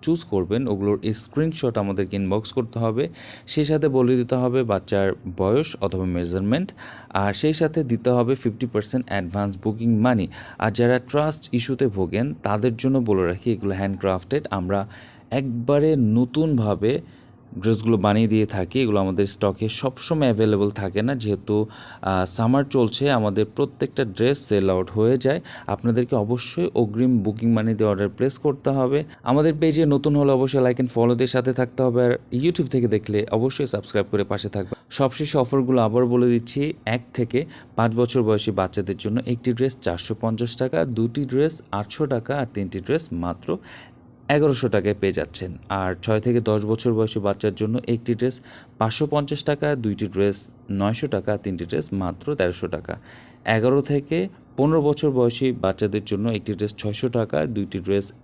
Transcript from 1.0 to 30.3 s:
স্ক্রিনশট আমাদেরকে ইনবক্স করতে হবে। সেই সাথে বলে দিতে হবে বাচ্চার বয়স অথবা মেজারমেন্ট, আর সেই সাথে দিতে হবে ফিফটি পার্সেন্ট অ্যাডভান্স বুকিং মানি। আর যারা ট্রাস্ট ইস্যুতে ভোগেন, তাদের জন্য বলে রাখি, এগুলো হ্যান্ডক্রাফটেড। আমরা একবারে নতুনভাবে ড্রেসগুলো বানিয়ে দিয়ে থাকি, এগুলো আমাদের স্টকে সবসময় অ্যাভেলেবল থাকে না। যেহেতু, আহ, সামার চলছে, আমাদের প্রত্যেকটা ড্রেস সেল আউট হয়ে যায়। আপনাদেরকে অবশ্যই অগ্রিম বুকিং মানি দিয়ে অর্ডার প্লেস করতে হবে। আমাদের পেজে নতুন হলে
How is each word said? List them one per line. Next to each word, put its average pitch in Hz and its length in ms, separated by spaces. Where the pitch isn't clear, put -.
স্ক্রিনশট 156 600
আমাদেরকে 98 380
ইনবক্স 101 360
করতে 117 260
হবে। 113 200
সেই 151 180
সাথে 156 160
বলে 127 220
দিতে 123 240
হবে 127 160
বাচ্চার 98 360
বয়স 113 300
অথবা 92 200
মেজারমেন্ট, 95 540
আর 101 100
সেই 156 180
সাথে 160 200
দিতে 117 260
হবে 120 160
ফিফটি 117 300
পার্সেন্ট 120 380
অ্যাডভান্স 98 400
বুকিং 110 260
মানি। 117 200
আর 110 140
যারা 120 200
ট্রাস্ট 151 340
ইস্যুতে 127 280
ভোগেন, 95 300
তাদের 107 340
জন্য 131 140
বলে 95 220
রাখি, 95 240
এগুলো 98 240
হ্যান্ডক্রাফটেড। 98 720
আমরা 98 280
একবারে 139 500
নতুনভাবে 120 760
ড্রেসগুলো 110 440
বানিয়ে 104 280
দিয়ে 107 220
থাকি, 95 280
এগুলো 104 220
আমাদের 95 280
স্টকে 101 340
সবসময় 139 480
অ্যাভেলেবল 107 400
থাকে 98 260
না। 139 60
যেহেতু, 104 320
আহ, - 600
সামার 127 300
চলছে, 120 280
আমাদের 104 260
প্রত্যেকটা 143 480
ড্রেস 131 220
সেল 98 240
আউট 92 140
হয়ে 113 180
যায়। 147 140
আপনাদেরকে 120 420
অবশ্যই 123 420
অগ্রিম 117 320
বুকিং 110 320
মানি 110 200
দিয়ে 107 140
অর্ডার 98 260
প্লেস 135 180
করতে 139 320
হবে। 135 220
আমাদের 151 380
পেজে 160 220
নতুন 143 260
হলে 139 180